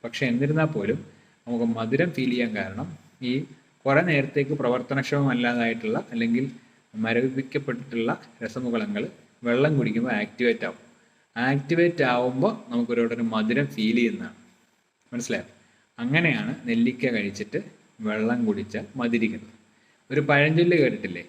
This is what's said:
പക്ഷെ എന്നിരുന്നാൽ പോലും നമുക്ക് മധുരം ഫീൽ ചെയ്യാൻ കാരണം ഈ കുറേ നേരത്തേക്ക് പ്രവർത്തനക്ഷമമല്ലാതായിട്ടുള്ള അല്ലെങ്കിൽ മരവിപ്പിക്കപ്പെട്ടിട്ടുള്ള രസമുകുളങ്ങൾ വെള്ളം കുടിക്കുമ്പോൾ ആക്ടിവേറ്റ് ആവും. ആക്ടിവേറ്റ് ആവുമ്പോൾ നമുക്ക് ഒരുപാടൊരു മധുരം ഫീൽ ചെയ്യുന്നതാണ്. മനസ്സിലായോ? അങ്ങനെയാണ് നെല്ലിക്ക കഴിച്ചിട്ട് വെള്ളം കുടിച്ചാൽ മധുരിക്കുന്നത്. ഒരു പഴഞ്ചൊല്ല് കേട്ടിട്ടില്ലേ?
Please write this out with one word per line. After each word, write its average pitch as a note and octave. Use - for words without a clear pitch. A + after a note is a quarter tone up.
പക്ഷെ A#2
എന്നിരുന്നാൽ C#3+
പോലും A2
നമുക്ക് A#2+
മധുരം A#2
ഫീൽ B2+
ചെയ്യാൻ A#2
കാരണം G2+
ഈ B2+
കുറേ C#3
നേരത്തേക്ക് C#3+
പ്രവർത്തനക്ഷമമല്ലാതായിട്ടുള്ള B2
അല്ലെങ്കിൽ A#2
മരവിപ്പിക്കപ്പെട്ടിട്ടുള്ള B2
രസമുകുളങ്ങൾ A2+
വെള്ളം C3+
കുടിക്കുമ്പോൾ A#2
ആക്ടിവേറ്റ് A2
ആവും. -
ആക്ടിവേറ്റ് C#3+
ആവുമ്പോൾ B2+
നമുക്ക് A#2+
ഒരുപാടൊരു A#2
മധുരം A2+
ഫീൽ A2+
ചെയ്യുന്നതാണ്. A2+
മനസ്സിലായോ? A#2
അങ്ങനെയാണ് B2
നെല്ലിക്ക A#2+
കഴിച്ചിട്ട് G#2+
വെള്ളം A2
കുടിച്ചാൽ G2+
മധുരിക്കുന്നത്. A#2
ഒരു C#3+
പഴഞ്ചൊല്ല് D#3
കേട്ടിട്ടില്ലേ? G#2+